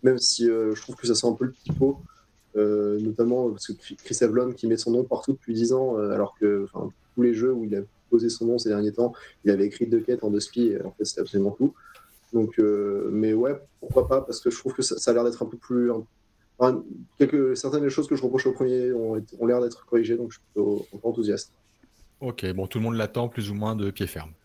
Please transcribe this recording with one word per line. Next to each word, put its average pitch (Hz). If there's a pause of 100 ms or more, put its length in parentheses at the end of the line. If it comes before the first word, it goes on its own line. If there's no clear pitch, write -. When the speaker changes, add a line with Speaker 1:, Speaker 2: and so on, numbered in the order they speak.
Speaker 1:
même 131
si, 117
euh, 110
je -
trouve 117
que -
ça 120
sent 117
un 113
peu -
le 127
typo, - (540)
euh, 104
notamment 117
parce 104
que 110 (320)
Chris -
Avlon 120
qui 104
met 113
son 117
nom 120
partout 127
depuis 120
dix 117
ans, 131
euh, 104
alors 101
que, 101
enfin, - (240)
tous 123
les 120
jeux 117
où 117
il 104
a 101 (300)
posé 117
son 117
nom 120
ces 113
derniers 104
temps, 120 (320)
il 101
avait 98
écrit 104
deux 113
quêtes 117
en 104
deux 104
spies, 117
et 101
en 95
fait 107
c'était -
absolument 101
tout. 131 (580)
Donc, 110
euh, 101
mais 110
ouais, 127 (240)
pourquoi 127
pas, 135
parce -
que -
je -
trouve -
que -
ça, -
ça -
a -
l'air 120
d'être 120
un 117
peu 110
plus, 120
un, 113 (540)
enfin, 127 (360)
quelques, 135
certaines 143
des 139
choses 139
que 147
je 131
reproche 127
au 131
premier 127
ont 113
été, 110
ont 117
l'air 123
d'être 120
corrigées, 117
donc 117
je -
suis -
plutôt, 101
plutôt 101
enthousiaste. 110 (680)
Speaker 2:
Ok, 120
bon, 95
tout 113
le 110
monde 117
l'attend 113
plus 104
ou 101
moins 107
de 104
pied 98
ferme. 80 (140)